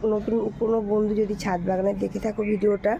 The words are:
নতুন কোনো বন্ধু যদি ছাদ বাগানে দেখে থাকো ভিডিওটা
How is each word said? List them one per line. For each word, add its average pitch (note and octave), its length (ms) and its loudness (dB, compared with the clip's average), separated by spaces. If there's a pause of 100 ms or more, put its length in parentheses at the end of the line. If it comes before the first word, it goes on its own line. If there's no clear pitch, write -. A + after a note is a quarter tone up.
(140)
নতুন G#3+ 220 0 (240)
কোনো A3+ 180 2 (140)
বন্ধু G#3+ 300 2
যদি G#3 220 0
ছাদ F#3 160 0 (100)
বাগানে F#3 220 2 (120)
দেখে G3 220 -4
থাকো G#3+ 160 -2 (100)
ভিডিওটা G3+ 480 2